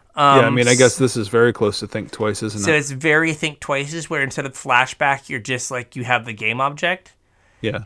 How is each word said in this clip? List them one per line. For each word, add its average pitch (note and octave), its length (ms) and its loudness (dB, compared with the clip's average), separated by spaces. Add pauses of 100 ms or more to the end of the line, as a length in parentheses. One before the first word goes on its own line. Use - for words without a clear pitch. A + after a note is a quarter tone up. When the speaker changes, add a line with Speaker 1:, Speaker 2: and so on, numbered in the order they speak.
(160)
Speaker 1:
Yeah, D3 80 2
I C#3 220 8
Speaker 2:
Um, A#2 100 2
Speaker 1:
mean, B2 120 4
I B2 80 6
guess B2 220 6
this C3 200 2
is G#2 120 -4
very A#2 240 4
close G#2 260 0
to G#2 80 -10
Think - 240 -10
Twice, G#2+ 320 -4
isn't G#2 180 -6
Speaker 2:
so G2 120 0
Speaker 1:
it? D3+ 40 4
Speaker 2:
it's C#3+ 140 -4
very D#3 420 0
Think D3+ 280 -8
Twice's, D3 480 -6
where D3+ 120 -4
instead C#3 240 -6
of C3+ 80 -12
flashback, C3+ 760 0
you're C3+ 100 -8
just, A#2+ 320 -6
like, B2 240 -10
you B2+ 80 -8
have A#2 220 0
the A#2 80 -12
game A2 280 -4
object. E3+ 520 -4 (480)
Speaker 1:
Yeah. G#2 240 -4